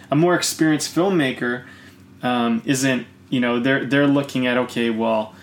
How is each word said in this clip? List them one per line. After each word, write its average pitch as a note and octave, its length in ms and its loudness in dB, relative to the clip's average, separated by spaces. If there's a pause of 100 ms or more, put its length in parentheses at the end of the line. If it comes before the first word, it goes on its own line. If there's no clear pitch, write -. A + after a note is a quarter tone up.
(100)
a C#3+ 60 0
more F3 180 4
experienced D#3 600 0
filmmaker, C3 680 0 (600)
um, A#2 440 0
isn't, C3 400 0 (240)
you B2+ 100 0
know, B2 180 0
they're, C3+ 280 0
they're C#3+ 200 2
looking C#3 400 0
at, B2 120 2
okay, A#2 320 -2
well, A2 520 -2